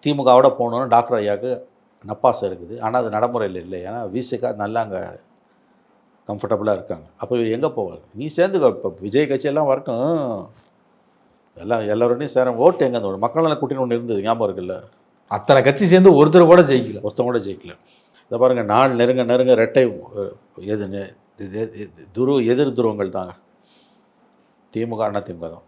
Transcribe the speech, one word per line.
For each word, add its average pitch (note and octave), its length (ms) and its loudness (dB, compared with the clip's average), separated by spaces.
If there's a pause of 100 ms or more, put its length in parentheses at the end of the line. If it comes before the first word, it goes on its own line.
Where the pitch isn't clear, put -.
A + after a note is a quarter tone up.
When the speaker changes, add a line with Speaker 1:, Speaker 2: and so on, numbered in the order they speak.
Speaker 1:
திமுகவோட C3+ 540 6
போகணும்னு A#2+ 280 -4
டாக்டர் A#2 300 2
ஐயாவுக்கு G#2 500 -4 (400)
நப்பாசை A2+ 340 0
இருக்குது, F#2 380 -8
ஆனா A2+ 200 -2
அது A#2 100 -4
நடைமுறையில் G#2+ 520 -4
இல்லை. F2+ 220 -12
ஏன்னா G#2 140 -12 (160)
வி A2+ 40 -4
சி B2 220 -6
கா A#2+ 120 -4
நல்லா G#2+ 300 -6
அங்க F#2 380 -10 (1080)
கம்ஃபர்டபுளா G#2 460 -2
இருக்காங்க. F2 320 -8 (120)
அப்ப B2 200 -4
இவர் A#2 140 -2
எங்க B2+ 160 -2
போவார்? G2+ 340 -8 (120)
நீ C#3 220 -10
சேர்ந்துக்கோ, F3+ 320 2
இப்ப F#2+ 320 -2
விஜய் G#2+ 260 0
கட்சியெல்லாம் C#3 400 -2
வரட்டும், C3 840 -4 (1040)
எல்லாம் A2 240 -4
எல்லாரோடையும் A#2 440 0
சேர, B2+ 320 0
ஓட்டு D3 300 4
எங்க A#2+ 120 -2
அந்த G2+ 120 -4
ஒரு F#2+ 80 -6
மக்கள் A#2+ 260 -2
நல D3+ 120 0
கூட்டணி C3+ 260 -6
ஒண்ணு B2 120 -2
இருந்தது, A#2 280 -4
ஞாபகம் G#2+ 360 -2
இருக்குல்ல? F2+ 260 -10 (440)
Speaker 2:
அத்தனை B2+ 340 2
கட்சி C#3 240 2
சேர்ந்து F3 400 8
ஒருத்தர் E3+ 200 8
கூட F3 160 10
ஜெயிக்கல. A#2+ 400 0
Speaker 1:
ஒருத்தன் G#2+ 240 -4
கூட B2 120 -2
ஜெயிக்கல. F#2+ 400 -10 (500)
இதை A#2 120 -6
பாருங்க, B2+ 220 2
நாள் A#2+ 340 2
நெருங்க B2 280 2
நெருங்க B2+ 320 4
ரெட்டை, A2+ 460 2 (160)
அஹ், G2 160 -8 (260)
எதுன்னு G2 640 -8 (160)
இது, G2+ 240 -10
இது, G#2+ 180 -10
இது G#2 120 -14 (220)
துருவ-, C3 320 0
எதிர் B2+ 280 0
துருவங்கள் G#2+ 360 -2
தாங்க. F2+ 240 -10 (1400)
திமுக, A2+ 300 -4
அண்ணா G2+ 160 -4
திமுக E2+ 300 -12
தான். D#2+ 180 -20